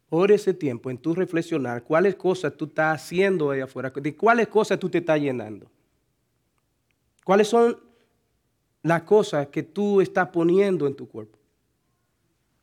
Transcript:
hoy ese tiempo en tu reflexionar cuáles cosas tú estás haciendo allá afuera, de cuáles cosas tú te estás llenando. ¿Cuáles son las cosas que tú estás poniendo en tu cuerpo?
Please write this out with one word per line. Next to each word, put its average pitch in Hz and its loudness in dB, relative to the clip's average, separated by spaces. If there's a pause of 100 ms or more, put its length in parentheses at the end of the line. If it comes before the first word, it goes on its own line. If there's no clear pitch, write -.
hoy 185 2
ese 202 4
tiempo 135 -6
en 127 -8
tu 160 -4
reflexionar 165 -4
cuáles 180 2
cosas 175 -4
tú - -12
estás 156 -2
haciendo 175 0
allá 135 -4
afuera, 131 -10
de 143 -8
cuáles 226 2
cosas 208 0
tú 185 -6
te 175 0
estás 160 0
llenando. 117 -6 (1600)
¿Cuáles 208 4
son 233 2 (1040)
las 165 0
cosas 196 2
que - -8
tú 202 0
estás 180 0
poniendo 175 2
en 135 -6
tu 123 -18
cuerpo? - -18 (1300)